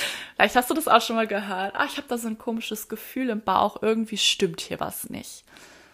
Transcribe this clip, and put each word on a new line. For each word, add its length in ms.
Vielleicht 200
hast 120
du 60
das 140
auch 120
schon 160
mal 100
gehört. 480
"Ah, 160
ich 60
hab 120
da 100
so 100
ein 80
komisches 540
Gefühl 400
im 100
Bauch, 400
irgendwie 380
stimmt 420
hier 180
was 300
nicht." 360